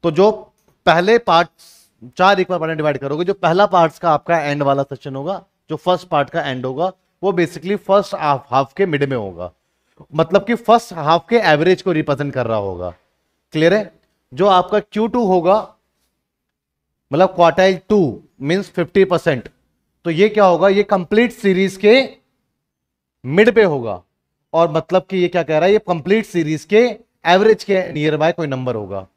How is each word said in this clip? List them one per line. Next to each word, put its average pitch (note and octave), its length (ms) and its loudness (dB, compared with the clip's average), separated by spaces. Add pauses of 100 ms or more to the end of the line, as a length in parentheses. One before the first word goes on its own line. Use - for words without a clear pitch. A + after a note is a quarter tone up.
तो E3+ 80 0
जो G3 420 0 (320)
पहले F3+ 320 4
पार्ट्स, - 720 -2 (280)
चार F#3+ 220 4
इक्वल F3+ 200 -4
पार्ट D#3+ 80 -4
में D#3+ 100 -6
डिवाइड D3+ 200 -2
करोगे, D3 280 -6
जो F#3+ 80 -4
पहला F3+ 320 2
पार्ट्स E3 340 0
का E3+ 120 0
आपका E3 280 0
एंड D3 240 -4
वाला C#3 200 0
सेक्शन C3+ 320 -12
होगा, E3+ 300 -10 (240)
जो D#3 60 -6
फर्स्ट F3+ 320 -2
पार्ट C#3+ 220 -2
का E3 120 -6
एंड C3 240 -8
होगा, D3 260 -4 (320)
वो G3 80 0
basically F3 460 -4
फर्स्ट G3 380 -2
हाफ, C#3+ 340 -4
हाफ C3+ 240 -2
के G3 120 0
मिड D3 180 -2
में C3+ 140 -4
होगा, F2+ 340 -10 (600)
मतलब E3 320 0
कि A#3 100 -2
फर्स्ट - 380 0
हाफ E3 360 -2
के A#3 60 0
एवरेज F3 460 2
को F#3 100 -4
रिप्रेजेंट C#3+ 420 -4
कर B2 140 -4
रहा A2+ 100 -2
होगा। F2+ 360 -6 (580)
क्लियर D#3+ 220 2
है? G2 200 -4 (400)
जो E3 140 0
आपका F#3 320 2
क्यू G#3+ 280 -4
टू A#3+ 180 -2
होगा, F#3 500 0 (1400)
मतलब F#3 220 2
क्वार्टाइल F3 440 2 (100)
टू E3 340 0 (180)
मीन्स F3 280 -4
फिफ्टी F3+ 360 0
परसेंट, D#3+ 440 -2 (540)
तो E3+ 60 -4
ये F3+ 200 2
क्या G#3 160 2
होगा? F3+ 220 4
ये G3+ 160 2
कंप्लीट G3+ 480 0
सीरीज F#3+ 460 -2
के A#3+ 400 2 (1080)
मिड F#3+ 300 2
पे A3 80 4
होगा, A#2+ 400 -4 (500)
और E3 180 2
मतलब F3+ 380 -2
कि F#3+ 80 -4
ये F3+ 100 0
क्या F3 160 -2
कह D3+ 140 -2
रहा E3 100 2
है? G3+ 60 4
ये G#3+ 60 2
कंप्लीट F3+ 460 -2
सीरीज D#3 400 -4
के A3 340 0 (260)
एवरेज G#3 380 4
के F#3 300 -4
नियर D3+ 240 -2
बाय D#3 140 0
कोई E3 160 -6
नंबर B2+ 280 -6
होगा। G2 420 -10